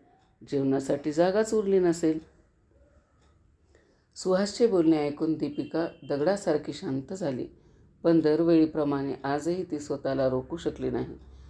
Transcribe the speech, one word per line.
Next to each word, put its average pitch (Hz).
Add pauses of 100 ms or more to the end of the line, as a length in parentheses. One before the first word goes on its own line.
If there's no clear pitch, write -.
(520)
जेवणासाठी 139
जागाच 190
उरली 196
नसेल." 165 (2000)
सुहासचे 202
बोलणे 165
ऐकून 151
दीपिका 147 (220)
दगडासारखी 151
शांत 139
झाली, 151 (580)
पण 170
दरवेळीप्रमाणे 156 (100)
आजही 147
ती 151
स्वतःला 135
रोखू 127
शकली 131
नाही. 123 (320)